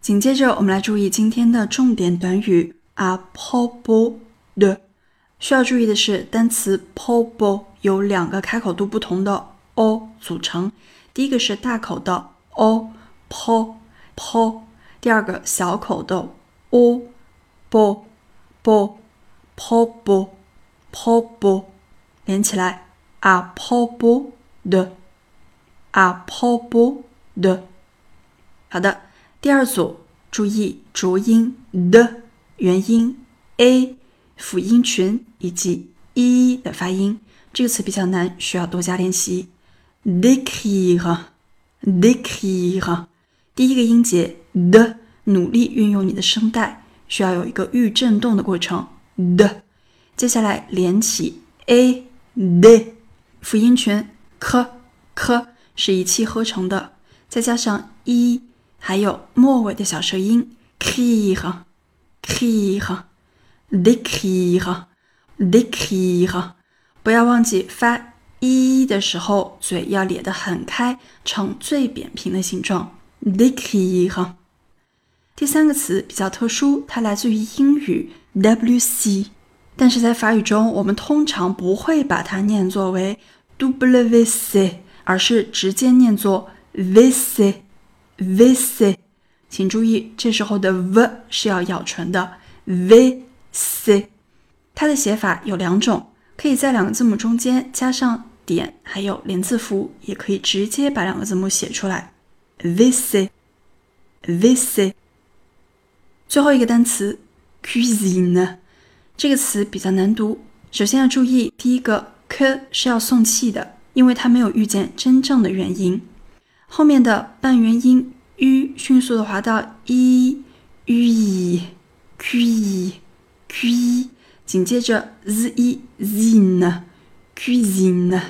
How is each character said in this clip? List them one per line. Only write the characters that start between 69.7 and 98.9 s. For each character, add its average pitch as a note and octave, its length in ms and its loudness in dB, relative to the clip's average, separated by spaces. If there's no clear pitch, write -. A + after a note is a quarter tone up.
要 G3 160 -2
咧 F#3 180 -6
得 F#3+ 120 -8
很 F3 320 -8
开， B3 340 -6
呈 G3+ 340 -6
最 C#4 300 -2
扁 - 260 -12
平 F#3 200 -8
的 F#3+ 80 -2
形 - 200 -8
状。 - 360 -6
Décrire。 F#3 1120 0
第 D4 100 -6
三 D#4 220 2
个 D4 60 2
词 A#3 280 -4
比 - 120 -14
较 F#3+ 160 -4
特 G#3 180 -6
殊， C#4 400 0
它 - 140 -6
来 G#3 140 -2
自 A3 140 -4
于 G#3+ 60 2
英 C#4 200 4
语 - 340 -4
W A3+ 460 2
C， G3+ 460 -2
但 B3+ 140 6
是 B3 100 0
在 A#3 140 2
法 A3+ 200 0
语 A3 80 2
中， A3 320 2
我 G3+ 80 -2
们 G3+ 140 0
通 D4+ 300 0
常 F#3+ 280 -4
不 F#3 220 -2
会 D#4 280 0
把 F3 200 -2
它 F#3+ 180 -8
念 G3+ 280 0
作 F#3+ 220 -4
为 F#3+ 280 -4
W B3+ 680 4
C， - 580 -2
而 F#3 160 -2
是 A3+ 240 0
直 - 300 -4
接 B3+ 180 2
念 B3 240 6
作 G3 340 -2
V G#3 380 4
C，V - 1400 0
C。 G#3 440 0
请 F#3+ 200 -4
注 A3 140 -2
意， A3+ 340 0
这 A#3 140 -2
时 G#3+ 120 -2
候 G#3 140 -4
的 F#3+ 160 0
V F#3+ 380 2
是 - 200 -4
要 F#3 140 -2
咬 F3+ 200 -6
唇 E3+ 280 -8
的 F3+ 260 -4
，V A3 600 4
C。 - 580 -2
它 D4+ 140 -2
的 D4 80 0
写 G#3+ 200 -2
法 F#3+ 280 -4
有 G3 140 -6
两 F3+ 220 0
种， - 320 -2
可 - 100 -4
以 C#4 80 2
在 C4+ 160 0
两 A3 140 0
个 G#3+ 60 -4
字 A3 120 -4
母 A3 140 2
中 A#3 200 -2
间 B3+ 360 -2
加 B3+ 180 -2
上 B3 380 -4
点， - 380 -6
还 - 180 -12